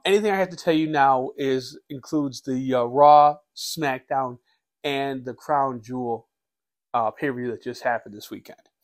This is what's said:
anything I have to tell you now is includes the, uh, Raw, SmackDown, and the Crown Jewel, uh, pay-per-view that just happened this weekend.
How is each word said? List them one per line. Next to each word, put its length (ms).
anything 260
I 60
have 140
to 40
tell 180
you 140
now 480
is 420
includes 540
the, 300
uh, 120
Raw, 500
SmackDown, 840
and 400
the 80
Crown 500
Jewel, 460
uh, 180
pay-per-view 400
that 100
just 220
happened 320
this 160
weekend. 280